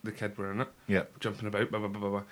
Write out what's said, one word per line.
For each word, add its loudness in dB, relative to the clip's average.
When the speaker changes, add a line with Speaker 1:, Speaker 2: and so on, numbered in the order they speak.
Speaker 1:
the -4
kid -4
were -4
in 0
it. -2
Speaker 2:
Yeah. 6
Speaker 1:
Jumping -2
about, 2
blah, 0
blah, 0
blah, -6
blah, 0
blah. 0